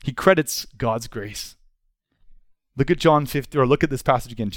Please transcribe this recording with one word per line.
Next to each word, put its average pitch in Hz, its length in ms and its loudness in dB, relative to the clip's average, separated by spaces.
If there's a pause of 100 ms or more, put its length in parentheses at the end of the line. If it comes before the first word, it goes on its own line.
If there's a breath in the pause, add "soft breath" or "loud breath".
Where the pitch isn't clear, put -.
He 139 80 -4
credits - 540 2 (120)
God's 113 300 -4
grace. 104 480 -12 (1200)
Look 135 160 0
at 175 80 2
John 151 260 4
fifteen, 143 360 -2
or 131 40 6
look 143 200 2
at 151 40 -4
this 135 120 -6
passage 120 320 0
again, 104 240 -4